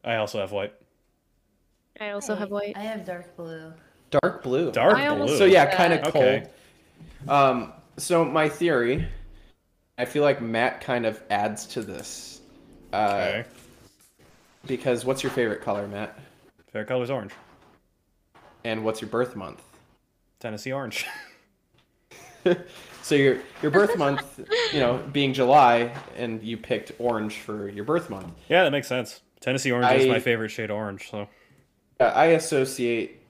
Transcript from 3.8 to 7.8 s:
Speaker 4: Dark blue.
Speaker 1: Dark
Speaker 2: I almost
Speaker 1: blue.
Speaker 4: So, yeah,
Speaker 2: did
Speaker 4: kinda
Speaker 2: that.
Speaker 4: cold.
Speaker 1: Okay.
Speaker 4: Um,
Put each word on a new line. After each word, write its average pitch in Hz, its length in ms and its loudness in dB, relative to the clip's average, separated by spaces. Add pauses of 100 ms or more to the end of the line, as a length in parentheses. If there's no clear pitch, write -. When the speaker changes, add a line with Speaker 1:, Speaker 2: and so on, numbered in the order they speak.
Speaker 4:
Dark 151 340 0
blue. 131 260 0
Speaker 1:
Dark 127 260 6
Speaker 2:
I 277 120 0
almost 294 220 0
Speaker 1:
blue. 147 80 2
Speaker 4:
So, 202 60 6
yeah, 180 220 8
Speaker 2:
did 185 100 0
Speaker 4:
kinda 170 200 4
Speaker 2:
that. 151 160 -2
Speaker 4:
cold. 147 120 4
Speaker 1:
Okay. 107 240 2 (800)
Speaker 4:
Um, 131 440 4 (260)